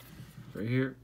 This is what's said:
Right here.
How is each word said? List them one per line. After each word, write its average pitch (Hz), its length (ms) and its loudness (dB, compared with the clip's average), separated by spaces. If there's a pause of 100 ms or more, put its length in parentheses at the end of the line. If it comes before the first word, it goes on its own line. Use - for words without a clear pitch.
(540)
Right 104 140 -2
here. 127 360 4